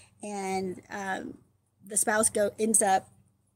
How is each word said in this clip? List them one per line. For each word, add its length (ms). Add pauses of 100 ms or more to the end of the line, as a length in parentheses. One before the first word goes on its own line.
(220)
and, 680
um, 480 (480)
the 120
spouse 320
go, 300
ends 220
up 260 (480)